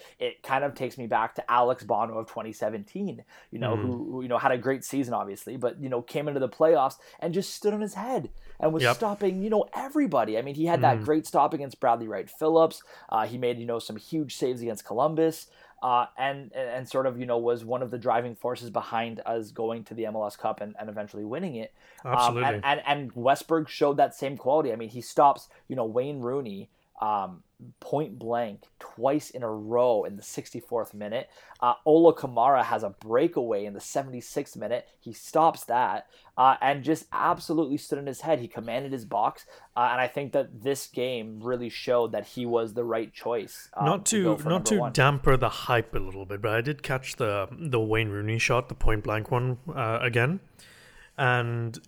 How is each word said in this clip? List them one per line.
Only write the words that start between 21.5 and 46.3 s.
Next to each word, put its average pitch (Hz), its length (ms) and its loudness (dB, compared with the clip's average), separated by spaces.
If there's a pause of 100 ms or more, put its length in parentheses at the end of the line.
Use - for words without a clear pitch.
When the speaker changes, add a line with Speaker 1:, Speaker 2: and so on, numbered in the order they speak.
Speaker 1:
it. 110 180 -10 (320)
Um, 127 100 -4
Speaker 2:
Absolutely. 120 320 2
Speaker 1:
and, 104 180 0
and, 143 200 2
and 143 300 -2
Westberg 139 540 0
showed 143 300 2
that 139 140 4
same 139 240 -6
quality. 139 360 2
I 110 40 -4
mean, 113 120 -8
he 120 120 -10
stops, - 480 4 (200)
you 131 80 -6
know, 123 80 0
Wayne 127 340 -2
Rooney, 120 500 -6 (320)
um, 98 440 -2 (340)
point 147 400 -4
blank 117 460 -4 (160)
twice 139 500 -2
in 127 140 -8
a 113 60 -4
row 110 540 2
in 98 120 -8
the 104 60 -14
sixty-fourth - 720 -8
minute. 104 340 -8 (320)
Uh, 151 140 4 (100)
Ola 160 280 10
Kamara 127 520 4
has 113 180 0
a 101 80 -4
breakaway 117 720 0
in 104 80 -8
the 98 80 -12
seventy-sixth 135 760 -6
minute. 113 300 -4 (140)
He 117 120 -14
stops - 520 2
that, 117 420 0 (300)
uh, 131 240 8
and 139 220 2
just 151 300 0
absolutely 160 640 0
stood 143 220 -4
in 143 80 -8
his 135 160 -8
head. 156 180 2
He 117 80 -8
commanded 117 440 -6
his 120 120 -8
box, 107 420 -2 (300)
uh, 123 160 4
and 127 80 0
I 127 80 2
think 139 240 -6
that 120 300 -2
this 135 260 -2
game 113 520 -4
really 120 280 -4
showed 117 440 2
that 107 140 -4
he 123 200 -6
was 113 280 0
the 120 100 -2
right 113 280 -2
choice, - 640 -6
um, 104 120 0
Speaker 2:
Not 202 200 2
Speaker 1:
to 214 180 2
go 165 120 2
Speaker 2:
to, 151 60 -10
Speaker 1:
for 151 60 -2
Speaker 2:
not 165 60 2
Speaker 1:
number 185 160 0
Speaker 2:
to 214 80 4
Speaker 1:
one. 127 140 0
Speaker 2:
damper 139 440 6
the 123 120 2
hype - 460 0
a 120 40 0
little 95 280 -6
bit, 101 160 -8